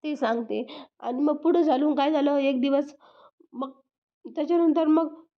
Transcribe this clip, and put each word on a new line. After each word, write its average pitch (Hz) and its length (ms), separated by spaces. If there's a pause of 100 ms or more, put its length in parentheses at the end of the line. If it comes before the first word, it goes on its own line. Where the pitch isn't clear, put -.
ते 302 120
सांगते. 226 480 (360)
आणि 254 240
मग 294 140
पुढं 339 260
चालून 294 320
काय 277 160
झालं, 294 260
एक 269 240
दिवस 277 320 (600)
मग 262 180 (540)
त्याच्यानंतर 320 640
मग 311 260 (260)